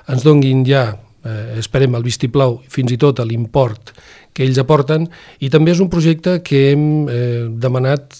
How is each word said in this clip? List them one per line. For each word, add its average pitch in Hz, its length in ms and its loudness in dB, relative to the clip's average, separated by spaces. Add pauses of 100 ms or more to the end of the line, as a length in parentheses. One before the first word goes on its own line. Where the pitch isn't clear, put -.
ens 127 200 -2
donguin 135 400 4
ja, 123 320 0 (240)
eh, 113 340 -10
esperem 127 380 0
el 117 80 -4
vistiplau, 123 640 -2
fins 127 240 -2
i 123 60 -2
tot 139 220 2
a 117 60 -2
l'import 117 720 -4 (380)
que 131 120 -4
ells 131 160 0
aporten, 151 480 0 (300)
i 135 100 -6
també 156 220 4
és 175 80 2
un 190 100 0
projecte 165 540 0
que 139 280 2
hem, 151 380 0
eh, 120 400 -4
demanat 127 720 -2